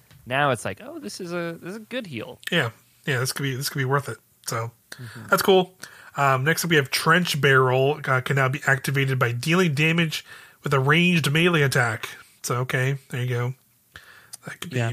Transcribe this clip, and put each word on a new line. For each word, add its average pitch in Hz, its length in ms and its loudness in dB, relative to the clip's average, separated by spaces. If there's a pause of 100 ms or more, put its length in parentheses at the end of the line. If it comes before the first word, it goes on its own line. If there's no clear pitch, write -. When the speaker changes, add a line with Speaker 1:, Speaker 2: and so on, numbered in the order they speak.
(260)
Speaker 1:
now 139 240 0
it's 120 140 -2
like, 98 180 -8
"Oh, 302 160 -16
this 208 220 -14
is 175 120 -10
a, 170 280 -8
this 165 100 -14
is 208 60 -12
a 226 40 -16
good 226 260 -10
heal." 123 320 -12 (120)
Speaker 2:
Yeah. 143 200 0 (360)
Yeah, 135 120 0
this 127 140 -2
could - 120 -8
be, 135 120 -4
this 139 120 -6
could - 100 -6
be 135 60 0
worth 135 240 0
it. 113 100 -10 (280)
So, 117 240 -6 (220)
Speaker 1:
Mm-hmm. 113 380 -18
Speaker 2:
that's - 120 2
cool. 185 320 4 (420)
Um, 135 280 4
next 160 200 0
up, 165 60 -4
we 170 60 4
have 135 140 2
Trench 170 500 2
Barrel, 135 640 4
uh, 131 160 0
can 135 160 -2
now 135 120 2
be 131 180 -4
activated 135 520 0
by 123 140 0
dealing 160 420 0
damage 160 500 0 (400)
with 143 100 0
a 135 60 4
ranged 160 500 2
melee 165 320 4
attack. 127 460 0 (340)
So, 127 200 -4
okay, 131 360 -2 (100)
there 123 140 -6
you 123 60 -2
go. 123 260 -4 (920)
That - 140 -14
could 175 100 -12
be, 127 80 -6
Speaker 1:
Yeah. 117 140 0